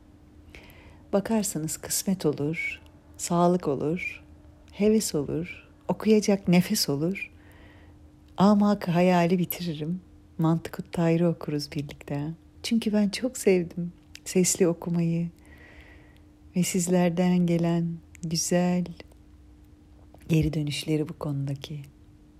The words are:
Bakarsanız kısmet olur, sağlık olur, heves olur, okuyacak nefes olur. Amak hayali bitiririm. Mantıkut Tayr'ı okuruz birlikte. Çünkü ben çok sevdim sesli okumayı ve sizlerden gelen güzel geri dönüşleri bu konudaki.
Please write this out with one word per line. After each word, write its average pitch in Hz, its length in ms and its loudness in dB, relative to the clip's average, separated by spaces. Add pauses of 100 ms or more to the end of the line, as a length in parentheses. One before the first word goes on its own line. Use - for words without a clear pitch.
(1120)
Bakarsanız 196 640 -2
kısmet - 500 -4
olur, 147 540 -2 (360)
sağlık 175 520 2
olur, 147 540 -4 (560)
heves 214 360 2
olur, 151 540 -6 (200)
okuyacak 202 600 2
nefes 180 400 2
olur. 160 420 -2 (1080)
Amak 208 520 4
hayali 175 500 4
bitiririm. 170 600 -4 (380)
Mantıkut 165 540 -2
Tayr'ı 165 360 2
okuruz 151 440 -4
birlikte. 143 580 -8 (320)
Çünkü 226 300 0
ben 208 160 2
çok 247 300 -4
sevdim 175 540 0 (320)
sesli 180 440 2
okumayı 170 600 -2 (1300)
ve 180 60 2
sizlerden 180 760 2
gelen 170 500 2 (340)
güzel 175 600 0 (1400)
geri 156 240 2
dönüşleri 151 560 -2
bu 165 100 -14
konudaki. 139 640 -6 (580)